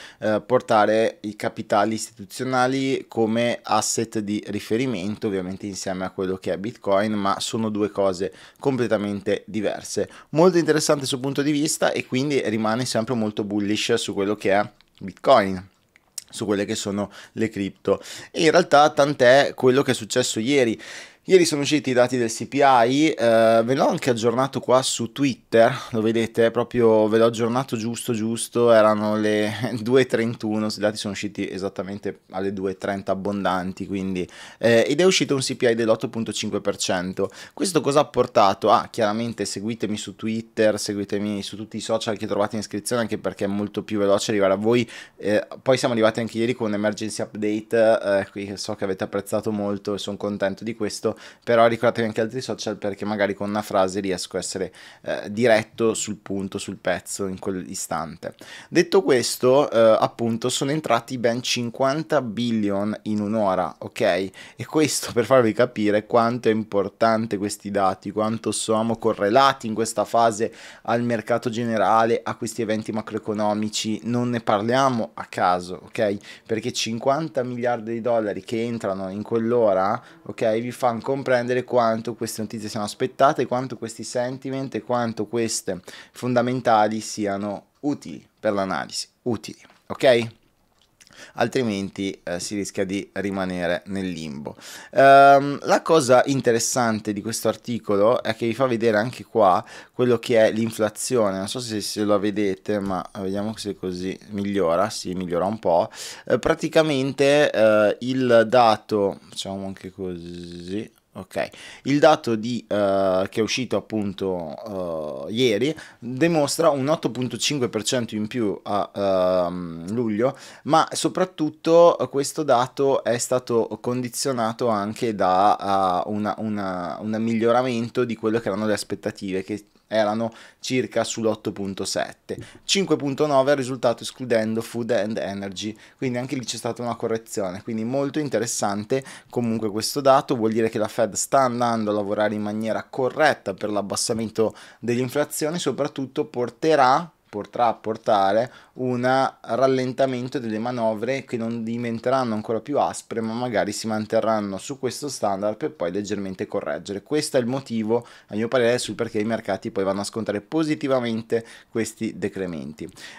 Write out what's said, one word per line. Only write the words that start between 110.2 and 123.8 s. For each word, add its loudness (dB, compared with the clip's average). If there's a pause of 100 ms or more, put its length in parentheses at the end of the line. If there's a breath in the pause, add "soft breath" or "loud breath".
Ok, -6 (360 loud breath)
il 2
dato 6
di, -4
eh, 2
che -4
è 4
uscito -2
appunto, -6
eh, -8
ieri 2 (220 loud breath)
dimostra 2
un 0
otto 0
punto -6
cinque -2
per -4
cento -2
in -2
più -2
a, -2 (560)
ehm, -8
luglio, 0 (280 loud breath)
ma 2
soprattutto 4 (120)
questo -4
dato 2
è 0
stato -2